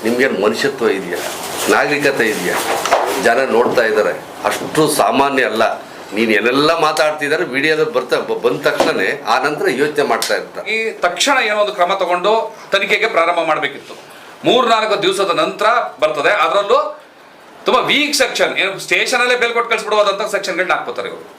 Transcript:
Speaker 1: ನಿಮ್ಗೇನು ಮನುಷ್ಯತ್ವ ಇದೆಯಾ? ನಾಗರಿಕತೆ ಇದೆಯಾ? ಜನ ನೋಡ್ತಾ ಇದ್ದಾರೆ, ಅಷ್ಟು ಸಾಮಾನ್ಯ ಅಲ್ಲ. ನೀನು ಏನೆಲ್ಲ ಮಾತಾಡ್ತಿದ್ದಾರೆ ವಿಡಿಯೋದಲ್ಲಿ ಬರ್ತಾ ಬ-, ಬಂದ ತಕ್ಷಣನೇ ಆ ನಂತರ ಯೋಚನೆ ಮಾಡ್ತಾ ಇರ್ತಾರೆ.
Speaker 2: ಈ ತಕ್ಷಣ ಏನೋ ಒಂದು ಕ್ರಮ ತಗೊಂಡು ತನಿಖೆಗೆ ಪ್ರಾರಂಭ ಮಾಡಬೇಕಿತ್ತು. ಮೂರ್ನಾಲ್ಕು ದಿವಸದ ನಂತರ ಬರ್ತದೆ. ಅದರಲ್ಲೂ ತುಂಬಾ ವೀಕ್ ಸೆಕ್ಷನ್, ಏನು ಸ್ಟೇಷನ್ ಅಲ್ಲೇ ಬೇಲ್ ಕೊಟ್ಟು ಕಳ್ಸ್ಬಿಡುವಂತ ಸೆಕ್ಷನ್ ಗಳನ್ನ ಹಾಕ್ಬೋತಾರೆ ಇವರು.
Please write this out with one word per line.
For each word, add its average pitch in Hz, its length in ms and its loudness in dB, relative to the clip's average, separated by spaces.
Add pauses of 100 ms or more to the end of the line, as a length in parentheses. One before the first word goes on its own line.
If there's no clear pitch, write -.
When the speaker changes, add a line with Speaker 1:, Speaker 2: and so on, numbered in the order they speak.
Speaker 1:
ನಿಮ್ಗೇನು 117 380 0
ಮನುಷ್ಯತ್ವ 113 480 0
ಇದೆಯಾ? 90 280 -4 (520)
ನಾಗರಿಕತೆ 139 560 2
ಇದೆಯಾ? 92 300 -2 (680)
ಜನ 123 260 2
ನೋಡ್ತಾ 117 320 2
ಇದ್ದಾರೆ, 107 420 0 (220)
ಅಷ್ಟು 104 420 0
ಸಾಮಾನ್ಯ 131 560 2
ಅಲ್ಲ. 107 400 0 (300)
ನೀನು 110 180 0
ಏನೆಲ್ಲ 135 480 2
ಮಾತಾಡ್ತಿದ್ದಾರೆ 156 640 0
ವಿಡಿಯೋದಲ್ಲಿ 151 480 0
ಬರ್ತಾ 127 240 0
ಬ-, - 240 -2
ಬಂದ 135 220 0
ತಕ್ಷಣನೇ 135 680 0
ಆ 120 120 2
ನಂತರ 151 300 0
ಯೋಚನೆ 147 340 0
ಮಾಡ್ತಾ 113 320 0
ಇರ್ತಾರೆ. 90 360 -8
Speaker 2:
ಈ 220 200 -4
ತಕ್ಷಣ 220 520 0
ಏನೋ 208 140 -2
ಒಂದು 208 160 0
ಕ್ರಮ 180 200 0
ತಗೊಂಡು 190 640 0 (140)
ತನಿಖೆಗೆ 208 360 0
ಪ್ರಾರಂಭ 175 400 2
ಮಾಡಬೇಕಿತ್ತು. 139 460 -4 (520)
ಮೂರ್ನಾಲ್ಕು 220 560 2
ದಿವಸದ 190 340 0
ನಂತರ 185 300 0 (340)
ಬರ್ತದೆ. 151 320 2
ಅದರಲ್ಲೂ 202 680 2 (680)
ತುಂಬಾ 226 160 4
ವೀಕ್ 285 340 0
ಸೆಕ್ಷನ್, 185 420 0
ಏನು 190 220 -2
ಸ್ಟೇಷನ್ 226 420 0
ಅಲ್ಲೇ 247 140 2
ಬೇಲ್ 240 180 0
ಕೊಟ್ಟು 233 160 -2
ಕಳ್ಸ್ಬಿಡುವಂತ 208 600 0
ಸೆಕ್ಷನ್ 190 240 -4
ಗಳನ್ನ 175 160 0
ಹಾಕ್ಬೋತಾರೆ 113 380 -4
ಇವರು. 82 160 -14 (140)